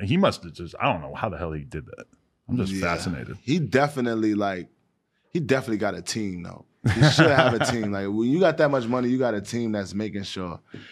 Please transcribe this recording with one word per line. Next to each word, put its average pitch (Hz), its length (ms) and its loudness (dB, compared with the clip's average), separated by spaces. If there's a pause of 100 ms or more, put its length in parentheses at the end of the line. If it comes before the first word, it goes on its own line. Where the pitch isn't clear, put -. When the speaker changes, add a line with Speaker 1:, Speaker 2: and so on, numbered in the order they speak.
Speaker 1:
he 110 140 2
must 190 260 2
have 82 120 -14
just, 85 260 -12
I 131 120 2
don't 85 80 -4
know 71 140 -12
how - 140 -4
the 82 100 -6
hell 82 140 -4
he 76 100 -6
did 69 240 -10
that. - 200 -18 (420)
I'm 117 80 0
just 98 160 0
Speaker 2:
Yeah. 95 80 -4
Speaker 1:
fascinated. 85 640 -4
Speaker 2:
He 165 160 0
definitely, 120 760 2
like, 98 360 -2 (640)
he 170 60 -2
definitely 123 400 0
got 101 160 0
a 87 80 -10
team, 95 400 -6
though. 90 220 -14 (320)
You 143 140 8
should 147 200 6
have 131 220 6
a 113 60 0
Speaker 1:
<laughs> 123 140 2
Speaker 2:
team. 110 180 -2
Like, 98 160 -4
when 107 240 0
you 156 80 2
got 165 200 4
that 151 120 4
much 131 160 0
money, 123 220 0
you 127 100 2
got 120 160 0
a 101 80 -2
team 113 300 -4
that's 98 220 -4
making 101 280 -6
sure 90 380 -8 (320)